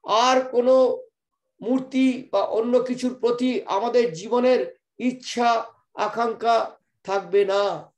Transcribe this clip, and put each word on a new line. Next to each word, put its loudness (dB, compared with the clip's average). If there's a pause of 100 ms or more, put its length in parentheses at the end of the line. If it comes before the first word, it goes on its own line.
আর 2
কোনো 2 (580)
মূর্তি 0
বা 0
অন্য 0
কিছুর -4
প্রতি 0
আমাদের 0
জীবনের 0 (180)
ইচ্ছা -2 (200)
আকাঙ্ক্ষা -2 (240)
থাকবে 0
না। -2